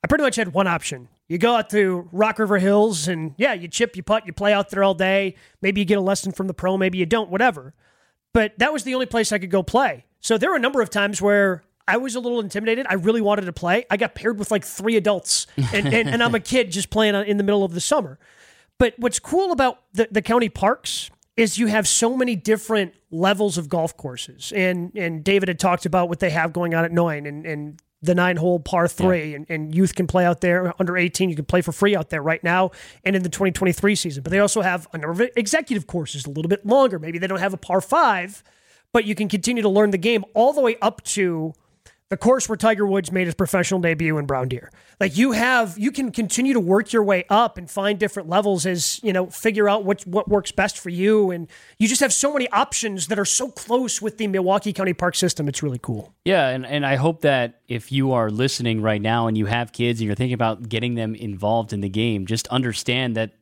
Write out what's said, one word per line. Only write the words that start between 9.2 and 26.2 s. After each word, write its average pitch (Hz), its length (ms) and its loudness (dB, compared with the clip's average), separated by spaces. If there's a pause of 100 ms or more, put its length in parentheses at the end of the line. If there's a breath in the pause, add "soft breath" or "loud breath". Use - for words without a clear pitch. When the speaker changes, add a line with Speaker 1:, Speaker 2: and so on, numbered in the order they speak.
Speaker 1:
I 208 80 0
could 180 100 -8
go 190 140 0
play. 226 420 0 (140)
So 226 180 0
there 285 140 2
were 349 40 2
a 294 40 2
number 254 220 0
of 202 100 -2
times 202 280 -2
where 196 440 2 (280)
I 214 60 2
was 247 180 -4
a 254 40 -4
little 240 200 -4
intimidated. 220 500 -2
I 185 60 0
really 220 260 2
wanted 202 240 0
to 175 80 -8
play. 190 380 0
I 202 60 0
got 220 180 -2
paired 214 240 -4
with, 208 120 -6
like, 202 140 0
three 220 300 -2
adults, 202 500 0 (280 loud breath)
and, 202 200 0
and, 226 160 2
and 233 140 0
I'm 233 120 2
a 214 40 0
Speaker 2:
<laughs> - 140 -6
Speaker 1:
kid 226 180 2
just 185 180 -6
playing 214 260 2
on, 202 100 -2
in 202 120 0
the 208 60 0
middle 202 200 2
of 175 100 -2
the 175 80 -6
summer. 208 360 -2 (640 soft breath)
But 240 180 2
what's 240 220 -2
cool 370 320 0
about 254 300 0 (120)
the, 214 160 0
the 202 120 0
county 226 280 2
parks - 640 -2 (260)
is 220 200 2
you 226 100 2
have 208 200 2
so 233 300 2
many 247 180 0
different 208 580 0 (180)
levels 185 460 0
of 156 120 -6
golf 165 280 -2
courses. 127 580 -12
And, 180 400 0
and 165 280 -4
David 196 260 2
had 175 100 -4
talked 180 260 0
about 175 240 2
what 170 100 -4
they 180 100 0